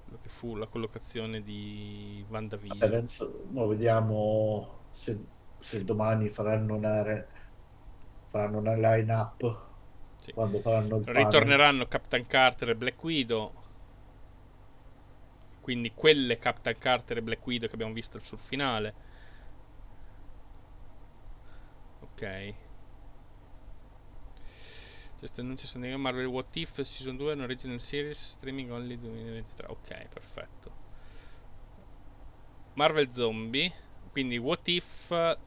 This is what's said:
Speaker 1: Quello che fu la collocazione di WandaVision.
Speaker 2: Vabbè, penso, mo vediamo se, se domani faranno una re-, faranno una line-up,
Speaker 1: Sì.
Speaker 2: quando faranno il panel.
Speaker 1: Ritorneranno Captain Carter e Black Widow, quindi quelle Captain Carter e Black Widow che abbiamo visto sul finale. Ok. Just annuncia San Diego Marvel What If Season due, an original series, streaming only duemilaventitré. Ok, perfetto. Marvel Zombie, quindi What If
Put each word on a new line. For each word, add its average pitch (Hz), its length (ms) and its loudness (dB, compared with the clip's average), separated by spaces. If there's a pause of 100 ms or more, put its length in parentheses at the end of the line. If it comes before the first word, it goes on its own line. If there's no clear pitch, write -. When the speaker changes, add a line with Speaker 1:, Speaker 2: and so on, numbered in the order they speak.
Speaker 1:
Quello - 180 -14
che - 80 -12
fu 117 260 -6
la 107 120 -2
collocazione 110 720 -4
di 104 880 -8
WandaVision. 107 480 -6
Speaker 2:
Vabbè, 107 140 6
penso, 117 580 -2
mo 127 180 0
vediamo 107 1200 4
se, 107 280 -4 (400)
se 104 240 -6
domani 107 460 4
faranno 110 460 2
una 107 280 4
re-, 104 240 0 (1000)
faranno 107 300 2
una 107 180 4
line-up, 110 840 6 (580)
Speaker 1:
Sì. - 180 -14
Speaker 2:
quando 104 260 2
faranno 110 380 4
il 104 60 2
panel. 123 220 6
Speaker 1:
Ritorneranno 139 640 10
Captain - 380 0
Carter 127 440 6
e 113 60 4
Black 123 280 -4
Widow, 117 480 2 (2000)
quindi 120 320 -2
quelle 139 440 8
Captain - 400 0
Carter 123 400 2
e 113 40 -2
Black 113 240 -2
Widow 117 220 0
che - 80 -2
abbiamo 110 180 -2
visto 113 300 -6
sul - 160 -10
finale. 120 540 0 (3000)
Ok. 98 520 -8 (2750)
Just - 200 -10
annuncia 127 260 -6
San - 160 -8
Diego 127 160 -4
Marvel 127 300 0
What 127 280 -4
If 165 260 -4
Season 131 360 -4
due, 143 140 0
an 143 100 -2
original 123 380 -4
series, 147 400 -4
streaming 135 520 -8
only 120 260 -6
duemilaventitré. 113 720 -10
Ok, - 400 -12
perfetto. - 720 -12 (1900)
Marvel 147 380 6
Zombie, 117 580 0 (400)
quindi 127 260 0
What 135 300 0
If 170 800 2